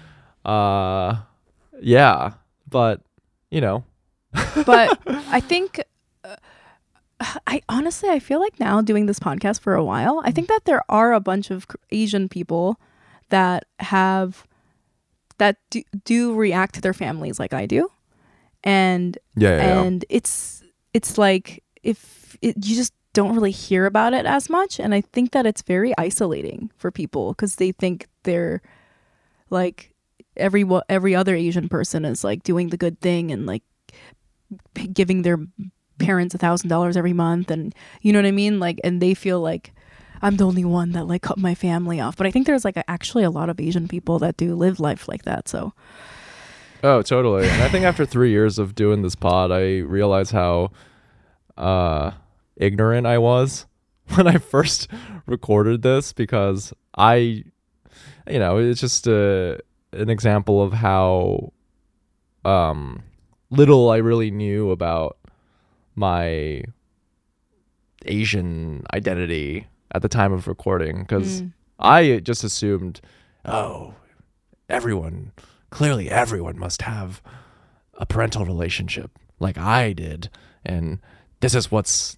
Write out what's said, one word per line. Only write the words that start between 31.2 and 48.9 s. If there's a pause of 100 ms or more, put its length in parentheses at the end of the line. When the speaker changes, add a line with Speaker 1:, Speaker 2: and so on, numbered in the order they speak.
Speaker 2:
Asian
person
is,
like,
doing
the
good
thing
and,
like, (1080)
p-,
giving
their (600)
parents
a
thousand
dollars
every
month.
And (280)
you
know
what
I
mean?
Like,
and
they
feel
like, (480)
"I'm
the
only
one
that,
like,
cut
my
family
off."
But
I
think
there's,
like,
a,
actually
a
lot
of
Asian
people
that
do
live
life
like
that.
So. (1080)
Speaker 1:
Oh,
totally.
And
I
think
after
three
years
of
doing